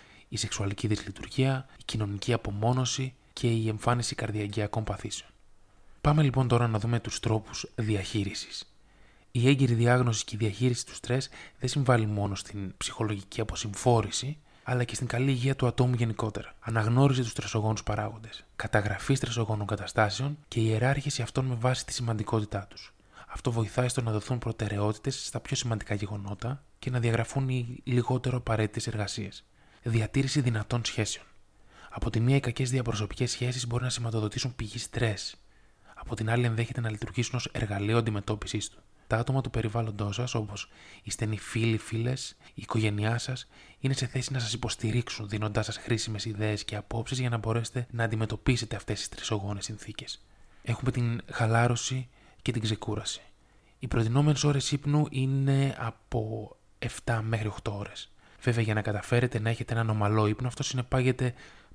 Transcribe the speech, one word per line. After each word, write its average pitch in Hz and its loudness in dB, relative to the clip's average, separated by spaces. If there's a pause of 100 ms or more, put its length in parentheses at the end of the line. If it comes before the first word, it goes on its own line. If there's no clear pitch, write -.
(300)
η 113 -6
σεξουαλική 101 -2
δυσλειτουργία, 131 0 (120)
η - -18
κοινωνική 104 -2
απομόνωση 120 0 (180)
και - 0
η 113 2
εμφάνιση 117 0
καρδιαγγειακών 107 -2
παθήσεων. - -6 (720)
Πάμε 151 6
λοιπόν 131 4
τώρα 120 6
να 110 2
δούμε 117 2
τους - -6
τρόπους - -2
διαχείρισης. 104 -2 (560)
Η 120 4
έγκυρη 135 6
διάγνωση 120 4
και - -10
η - -4
διαχείριση 117 0
του - -16
στρες - -2 (300)
δεν 127 -2
συμβάλλει 123 4
μόνο 104 0
στην 95 -8
ψυχολογική - -4
αποσυμφόρηση, 110 0 (260)
αλλά 123 0
και 120 -6
στην 127 -4
καλή 131 2
υγεία 131 2
του 127 2
ατόμου 123 4
γενικότερα. 110 -2
Αναγνώριση 120 4
του 117 0
στρεσογόνους 107 -2
παράγοντες, 107 -6 (100)
καταγραφή 104 2
στρεσογόνων 113 0
καταστάσεων 110 0 (100)
και - -2
ιεράρχηση 120 2
αυτών 131 0
με 127 0
βάση 123 0
τη - -8
σημαντικότητά 107 -2
τους. - -20 (340)
Αυτό - -4
βοηθάει 117 0
στο 120 -2
να 113 0
δοθούν 110 -2
προτεραιότητες 107 -2
στα - -6
πιο - -6
σημαντικά 113 -2
γεγονότα 104 -6 (160)
και - -4
να 127 0
διαγραφούν 117 2
οι 123 -4
λιγότερο 123 2
απαραίτητες 110 0
εργασίες. 104 -4 (380)
Διατήρηση 127 2
δυνατών 117 0
σχέσεων. - -2 (680)
Από - -2
τη 113 2
μία, 123 6
οι 139 8
κακές 127 -2
διαπροσωπικές 117 0
σχέσεις 120 -4
μπορεί 120 -2
να 127 0
σηματοδοτήσουν 113 -2
πηγή 113 -6
στρες. - -2 (600)
Από - -8
την 110 -2
άλλη, 120 4
ενδέχεται 117 0
να 117 0
λειτουργήσουν 113 -4
ως - -4
εργαλείο 104 0
αντιμετώπισης 107 -2
του. - -20 (300)
Τα 113 2
άτομα 131 0
του - -4
περιβάλλοντός 107 -2
σας, 123 -4
όπως 104 -4 (340)
οι - -6
στενοί 107 -2
φίλοι, 113 0
φίλες, 117 -4
η - -16
οικογένειά 110 0
σας, - -6 (320)
είναι 135 0
σε 135 -2
θέση 131 -4
να 131 -2
σας 113 -2
υποστηρίξουν, 113 -2
δίνοντάς 107 0
σας 107 -6
χρήσιμες 110 -2
ιδέες 107 -2
και - -8
απόψεις 113 -4
για 127 0
να 117 0
μπορέσετε 113 -2
να 117 0
αντιμετωπίσετε 113 0
αυτές 110 -4
τις - -6
στρεσογόνες 101 -4
συνθήκες. - -12 (380)
Έχουμε 123 -2
την 117 0 (100)
χαλάρωση 120 2 (320)
και - -2
την 117 0
ξεκούραση. - -4 (580)
Οι 127 -6
προτινόμενες 131 4
ώρες 143 2
ύπνου 143 2
είναι 135 2
από 113 -4 (240)
εφτά 113 -2
μέχρι 110 0
οκτώ 101 -4
ώρες. - -10 (300)
Βέβαια, 117 2
για 107 2
να 107 2
καταφέρετε 113 2
να 110 0
έχετε - -2
έναν 113 2
ομαλό 107 4
ύπνο, 117 0
αυτό 123 -4
συνεπάγεται 127 0 (420)